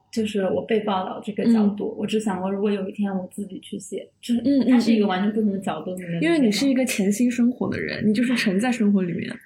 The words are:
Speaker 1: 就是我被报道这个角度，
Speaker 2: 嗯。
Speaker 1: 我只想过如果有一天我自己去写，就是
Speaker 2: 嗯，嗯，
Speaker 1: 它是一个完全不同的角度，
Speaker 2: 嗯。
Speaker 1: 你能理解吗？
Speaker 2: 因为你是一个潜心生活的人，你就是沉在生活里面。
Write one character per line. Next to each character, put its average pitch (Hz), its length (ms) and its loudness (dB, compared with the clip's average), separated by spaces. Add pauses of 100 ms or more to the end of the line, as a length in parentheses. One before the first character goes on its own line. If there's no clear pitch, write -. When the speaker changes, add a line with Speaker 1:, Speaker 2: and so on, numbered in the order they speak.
(120)
Speaker 1:
就 214 140 -2
是 202 240 -2
我 - 160 -2
被 220 140 2
报 202 220 -2
道 - 220 -8
这 208 80 -8
个 - 180 -4
角 220 180 6
度， - 260 -4
Speaker 2:
嗯。 - 40 -16
Speaker 1:
我 208 80 -4
只 214 140 0
想 185 200 -4
过 190 100 -4
如 196 100 -4
果 208 100 0
有 196 180 -4
一 202 40 -10
天 202 180 -4
我 185 220 -6
自 202 140 -10
己 185 140 -12
去 - 180 -12
写， - 280 -12 (140)
就 240 140 -2
是 233 100 0
Speaker 2:
嗯， 277 160 4
嗯， 226 80 2
Speaker 1:
它 247 100 8
是 226 140 4
一 220 60 4
个 202 80 4
完 185 160 0
全 208 100 0
不 220 80 -2
同 208 100 2
的 190 80 -2
角 165 240 -4
度， 185 100 -8
Speaker 2:
嗯。 180 40 -6
Speaker 1:
你 185 60 -8
能 170 140 -8
理 170 40 -2
解 - 0 -
吗？ - 20 -
Speaker 2:
因 320 80 2
为 302 160 4
你 208 60 4
是 277 160 2
一 269 60 4
个 254 100 2
潜 208 260 0
心 247 200 2
生 240 200 2
活 240 200 -4
的 85 100 -4
人， 76 260 -2
你 214 60 4
就 208 100 2
是 247 140 2
沉 196 240 2
在 247 100 0
生 208 220 2
活 190 100 4
里 170 100 -2
面。 - 180 -6 (160)